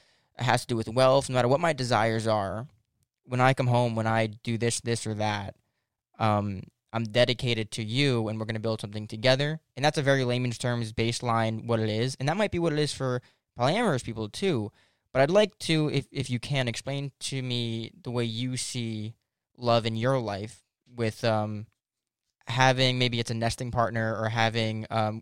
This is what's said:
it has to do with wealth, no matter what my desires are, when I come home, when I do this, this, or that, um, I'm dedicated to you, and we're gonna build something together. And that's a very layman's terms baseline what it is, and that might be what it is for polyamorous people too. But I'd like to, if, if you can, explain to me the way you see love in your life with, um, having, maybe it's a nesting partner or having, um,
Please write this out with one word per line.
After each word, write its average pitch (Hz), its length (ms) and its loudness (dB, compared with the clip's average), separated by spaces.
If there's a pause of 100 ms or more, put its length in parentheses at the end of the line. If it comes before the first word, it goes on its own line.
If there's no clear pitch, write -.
(400)
it 131 40 -2
has 123 180 4
to - 60 -12
do 123 80 0
with 113 140 -4
wealth, 131 400 4
no 127 60 -2
matter 120 120 4
what 143 120 4
my 170 140 2
desires 113 540 0
are, 107 400 0 (580)
when 123 160 0
I 131 120 6
come 131 140 0
home, 120 280 4
when 110 120 0
I 113 200 2
do 110 300 -4
this, 117 240 0
this, 117 260 -2
or 110 80 -2
that, 104 400 -4 (640)
um, 104 440 0 (300)
I'm 113 100 -2
dedicated 117 680 0
to 117 120 -6
you, 120 440 0
and 110 120 -4
we're 110 60 -6
gonna 110 140 -6
build 110 220 -4
something 107 260 -10
together. 131 520 2 (160)
And 131 100 -2
that's 151 120 2
a 151 60 -2
very 135 200 4
layman's 123 340 -2
terms 120 360 -2
baseline 113 720 0
what 117 140 0
it 110 100 0
is, 117 260 -2
and 135 120 -4
that 160 100 0
might 208 140 0
be 175 80 -2
what 165 140 0
it 151 60 0
is 147 140 0
for 127 280 -4 (360)
polyamorous 151 460 2
people 110 260 -6
too. 123 420 -2 (400)
But 127 100 2
I'd 147 100 4
like 202 280 4
to, 156 320 0
if, 139 200 -2
if 127 180 -4
you 123 100 -2
can, 135 280 -2
explain 139 440 -6 (100)
to 135 200 -6
me 117 500 -4 (120)
the 127 80 -8
way 120 140 0
you 123 320 -4
see 110 580 -6 (420)
love 117 280 4
in 113 100 -2
your 127 240 2
life 104 440 -8 (320)
with, 113 280 -4
um, 107 420 -2 (800)
having, 127 500 4
maybe 120 220 0
it's 117 120 -4
a - 20 -4
nesting 113 380 -4
partner 113 480 0
or 110 100 0
having, 110 600 0
um, 110 320 -2